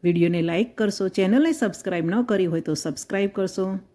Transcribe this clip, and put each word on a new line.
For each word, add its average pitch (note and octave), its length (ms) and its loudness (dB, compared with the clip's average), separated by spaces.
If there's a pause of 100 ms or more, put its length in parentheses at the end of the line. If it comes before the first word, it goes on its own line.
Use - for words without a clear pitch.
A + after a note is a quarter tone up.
વીડિયોને E3+ 400 2
લાઈક E3+ 340 -2
કરશો, G3+ 320 0
ચેનલને G#3+ 440 2
સબસ્ક્રાઇબ F3+ 520 -2
ન F#3+ 180 0
કરી G3+ 240 2
હોય E3 140 0
તો D#3+ 140 -2
સબસ્ક્રાઇબ G3 560 -4
કરશો. F#3+ 480 -4 (160)